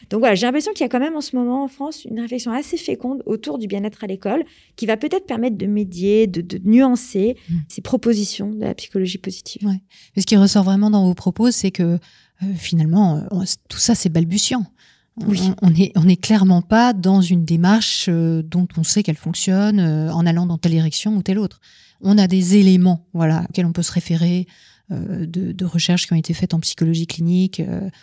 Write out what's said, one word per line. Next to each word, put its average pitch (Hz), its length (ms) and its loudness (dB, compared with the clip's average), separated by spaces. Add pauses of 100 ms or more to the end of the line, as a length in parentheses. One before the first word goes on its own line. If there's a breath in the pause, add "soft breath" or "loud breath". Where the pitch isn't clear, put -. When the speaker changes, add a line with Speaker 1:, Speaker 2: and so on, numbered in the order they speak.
Speaker 1:
Donc 214 120 -2
voilà, 240 140 4
j'ai 202 100 0
l'impression 294 260 0
qu'il 392 100 -6
y 285 40 2
a 233 40 -2
quand 247 120 0
même 311 160 -2
en 294 40 -4
ce - 140 -8
moment 247 300 0
en - 20 -4
France 285 380 -12
une 226 160 -8
réflexion 240 320 -6
assez 294 240 -6
féconde 262 480 -6
autour 226 320 -6
du 220 100 -8
bien-être 208 380 -6
à - 20 -8
l'école, 202 380 -4 (320 soft breath)
qui - 80 -6
va 208 100 0
peut-être 302 300 -4
permettre 233 320 -4
de - 80 -6
médier, 202 600 2
de, 175 120 -6
de 180 240 -10
nuancer 233 720 2 (140 loud breath)
Speaker 2:
Mhm. 165 180 -2
Speaker 1:
ces - 140 -12
propositions 208 720 -2
de 214 100 -8
la 226 120 -4
psychologie 190 440 -6
positive. - 500 -12
Speaker 2:
Ouais. 190 140 -2 (340 soft breath)
Mais 202 60 0
ce - 60 -8
qui 214 100 4
ressort 196 260 4
vraiment 196 260 2
dans 202 160 4
vos 180 100 4
propos, 220 360 0
c'est 190 200 -2
que, 180 120 -2
euh, 175 720 -4
finalement, 165 640 2
euh, 151 40 -4 (100)
on, 190 120 -4 (240)
tout - 120 -12
ça, 233 160 2
c'est - 140 -2
balbutiant. 175 560 0 (560 soft breath)
On, 214 60 -4
Speaker 1:
Oui. 196 140 0 (200)
Speaker 2:
on, 190 100 4
on 160 40 2
est, 165 200 2
on 165 120 4
est 185 120 6
clairement 190 420 4
pas 233 320 4
dans 190 280 2
une 175 220 2
démarche, 175 680 2
euh, 165 320 0
dont 175 260 -2 (100)
on 165 60 0
sait 208 200 0
qu'elle 156 140 -2
fonctionne, 196 640 0
euh, 156 320 0
en 165 120 0
allant 170 200 0
dans 170 120 -2
telle 170 140 -2
direction 160 460 0
ou 185 40 0
telle 190 160 -2
autre. 208 220 -4 (460 soft breath)
On 202 120 4
a 190 100 4
des 185 300 2
éléments, 185 560 6
voilà, 165 340 0
auxquels 175 200 -2
on 165 40 0
peut 170 120 -4
se - 100 -6
référer, 175 520 0 (460 soft breath)
euh, 175 340 -6
de, 175 280 -6
de 185 120 -6
recherches 175 420 0
qui - 60 -2
ont 170 40 4
été 160 160 -2
faites - 200 -4
en 165 60 0
psychologie 165 480 -2
clinique, 180 540 -2
euh, - 280 -6 (140)